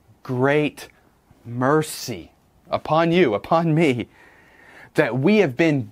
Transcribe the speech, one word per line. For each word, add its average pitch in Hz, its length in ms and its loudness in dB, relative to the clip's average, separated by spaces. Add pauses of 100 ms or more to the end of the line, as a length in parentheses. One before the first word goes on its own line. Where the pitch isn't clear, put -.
(220)
great 139 680 -2 (540)
mercy 123 880 -4 (380)
upon 165 420 0
you, 165 220 2
upon 165 400 0
me, 135 340 0 (880)
that 139 240 0
we 180 200 2
have 151 200 0
been 151 340 2